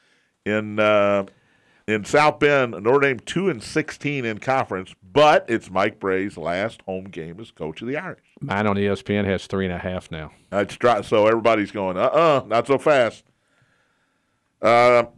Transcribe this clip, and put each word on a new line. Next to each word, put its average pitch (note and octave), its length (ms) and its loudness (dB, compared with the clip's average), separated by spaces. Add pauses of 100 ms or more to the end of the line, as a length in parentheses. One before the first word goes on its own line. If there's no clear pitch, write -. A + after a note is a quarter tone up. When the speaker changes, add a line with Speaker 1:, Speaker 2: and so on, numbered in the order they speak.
(460)
Speaker 1:
in, G#2+ 340 -4
uh, G2+ 460 2 (600)
in G#2 180 -2
South D3 360 2
Bend. C#3 320 2 (100)
Notre B2+ 180 0
Dame C3+ 200 0
two F#3 280 -4
and A#2+ 140 -4
sixteen C#3+ 640 -6
in A2 140 -6
conference, A2+ 540 -4 (200)
but D3+ 360 6
it's G#2+ 220 -2
Mike G2+ 300 -2
Brey's F#2+ 360 -2
last F2 460 -6
home F#2+ 220 -10
game E2+ 340 -14
as A2 140 -20
coach D#2 280 -12
of A2+ 80 -10
the C#3 80 -6
Irish. F3+ 260 -12 (180)
Speaker 2:
Mine G3+ 260 -2
on G3 100 2
E G3+ 120 0
S G2 140 -2
P G#2 120 -4
N G#2 120 0
has F#2+ 200 -2
three F#2+ 200 -4
and F2 80 -4
a E2+ 40 -8
half F#2 320 -10
now. D#2 220 -14 (200)
Speaker 1:
Uh, G2 60 -2
it's G2 180 -4
dry, A#2 260 2
so G#2+ 260 4
everybody's A2 420 2
going, F#2+ 260 -6
"Uh-uh, C3+ 520 2
not A2+ 180 0
so C3+ 120 2
fast." C3 440 2 (1400)
Uh, A#2+ 420 4 (140)